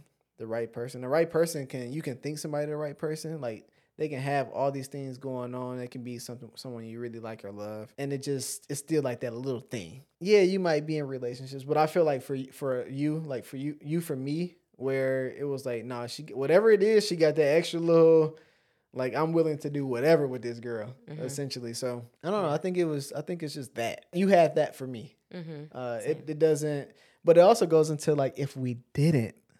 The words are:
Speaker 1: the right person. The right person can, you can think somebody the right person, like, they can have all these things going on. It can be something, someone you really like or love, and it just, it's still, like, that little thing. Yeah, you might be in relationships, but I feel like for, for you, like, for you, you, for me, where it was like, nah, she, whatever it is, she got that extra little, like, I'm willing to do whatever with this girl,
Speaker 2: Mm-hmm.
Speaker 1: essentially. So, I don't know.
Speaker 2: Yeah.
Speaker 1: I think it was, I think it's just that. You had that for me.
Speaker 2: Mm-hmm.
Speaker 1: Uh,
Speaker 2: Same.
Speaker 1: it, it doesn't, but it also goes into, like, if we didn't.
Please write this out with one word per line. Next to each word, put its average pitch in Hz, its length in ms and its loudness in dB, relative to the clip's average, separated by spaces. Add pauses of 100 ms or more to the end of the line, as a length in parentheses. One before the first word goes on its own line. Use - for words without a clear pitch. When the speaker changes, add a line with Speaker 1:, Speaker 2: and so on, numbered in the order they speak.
(380)
Speaker 1:
the 113 80 -12
right 113 260 -4
person. 123 280 -10
The 127 80 -8
right 165 220 2
person 160 360 0
can, 127 260 -10
you 156 100 -6
can 135 140 -6
think 147 220 -8
somebody 147 280 -6
the 151 100 -6
right 147 220 -8
person, 156 420 -6
like, 113 280 -8 (300)
they 156 100 -2
can 139 120 -6
have 139 300 -2
all 139 200 -2
these 135 180 -8
things 135 280 -10
going 127 380 -8
on. 127 240 -8
It 123 120 -10
can 127 140 -12
be 123 140 -10
something, 120 360 -14
someone 120 300 -12
you 113 160 -12
really 117 180 -10
like 110 280 -12
or 98 60 -10
love, 107 440 -12
and 139 160 -6
it 135 100 -4
just, 135 460 -6
it's 139 120 -6
still, 156 220 0
like, 123 180 -4
that 120 140 -4
little 127 260 -6
thing. 117 420 -12 (180)
Yeah, 202 200 6
you 190 200 4
might 156 260 0
be 156 120 -4
in 147 80 -4
relationships, 131 580 -8
but 147 140 -2
I 151 80 6
feel 165 180 2
like 143 180 2
for, 139 140 -6 (160)
for 131 360 -4
you, 151 320 -4
like, 139 260 -8
for - 100 -14
you, 143 240 -6
you, 160 220 -2
for 160 140 -6
me, 147 400 -4 (180)
where 131 560 -2
it - 140 -10
was 139 200 -6
like, 120 220 -4
nah, 120 220 -8
she, 143 160 -12
whatever 156 460 4
it 202 120 6
is, 208 240 4
she 196 100 -2
got 156 200 4
that 151 200 4
extra 170 240 0
little, 165 560 6 (560)
like, 127 220 -4
I'm 156 180 0
willing 160 260 2
to 147 120 -6
do 143 160 -4
whatever 143 400 4
with 127 160 -6
this 117 180 -8
girl, 117 340 -8 (140)
Speaker 2:
Mm-hmm. 147 140 -10
Speaker 1:
essentially. 127 500 -8
So, 120 320 -6 (180)
I 165 80 -4
don't 202 120 0
know. 165 60 0
Speaker 2:
Yeah. 147 60 0
Speaker 1:
I 156 40 0
think 185 180 -4
it 175 80 2
was, 147 300 -4
I 147 80 -6
think 175 200 -8
it's 147 120 -8
just 139 220 -12
that. 113 360 -6
You 190 160 2
had 170 280 8
that 151 200 2
for 131 100 -8
me. 120 300 -12 (160)
Speaker 2:
Mm-hmm. 160 300 -12 (100)
Speaker 1:
Uh, 120 280 -6
Speaker 2:
Same. 120 100 -2
Speaker 1:
it, 151 180 -6
it 151 100 -6
doesn't, 147 520 2 (340)
but 165 140 10
it - 20 12
also 214 240 8
goes 160 240 6
into, 156 260 0
like, 135 240 0
if 139 200 -4
we 123 180 -4 (160)
didn't. 143 420 2 (260)